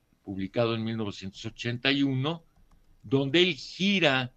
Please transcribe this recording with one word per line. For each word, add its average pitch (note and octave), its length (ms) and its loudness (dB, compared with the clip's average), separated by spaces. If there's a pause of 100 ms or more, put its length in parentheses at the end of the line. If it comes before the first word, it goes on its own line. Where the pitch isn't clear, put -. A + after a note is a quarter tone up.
(220)
publicado G2+ 520 -2
en A2+ 100 -4
mil A2+ 140 -4
novecientos G2+ 480 -8
ochenta A#2+ 440 -2
y C#3 120 2
uno, C#3 420 -2 (580)
donde C#3 400 2
él F#3 100 4
gira, D3 840 0